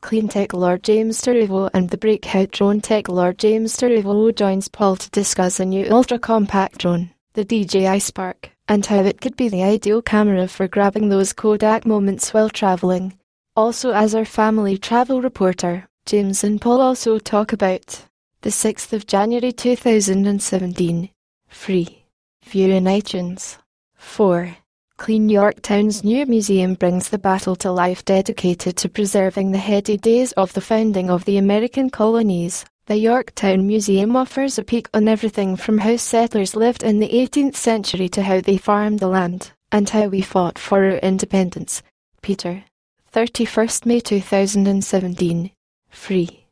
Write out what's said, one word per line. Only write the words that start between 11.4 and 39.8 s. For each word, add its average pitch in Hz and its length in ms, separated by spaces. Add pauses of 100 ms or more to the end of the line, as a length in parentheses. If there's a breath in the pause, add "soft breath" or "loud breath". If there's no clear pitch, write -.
moments 202 480
while 220 160
traveling. 185 680 (380)
Also, 233 360
as 214 220
our 220 100
family 214 540
travel 247 420
reporter, 185 640 (200)
James 196 380
and 208 180
Paul 240 180
also 247 380
talk 214 340
about 190 540 (340)
the 214 100
sixth - 440
of 208 120
January 233 460
two 240 240
thousand 196 500
and 202 140
seventeen. 180 680 (380)
Free. - 560 (400)
View 190 260
in 185 140
iTunes. 185 720 (380)
Four. 175 600 (400)
Clean 214 320
Yorktown's 208 760
new 240 200
museum 202 500
brings 180 340
the 214 100
battle 190 380
to 185 160
life, 180 320
dedicated 180 720
to - 120
preserving 190 640
the 190 80
heady 202 380
days 233 360
of 190 200
the 202 80
founding 208 500
of 180 140
the 196 120
American 220 540
colonies. 214 720 (220)
The 208 80
Yorktown 214 720
Museum 208 480
offers 262 420
a 214 60
peek 233 320
on 214 140
everything 208 480
from 214 220
how 214 180
settlers 226 580
lived 226 300
in 214 160
the 214 120
eighteenth 254 440
century 202 540
to 202 120
how 190 180
they 190 160
farmed 208 440
the 190 80
land, 185 420 (220)
and 202 180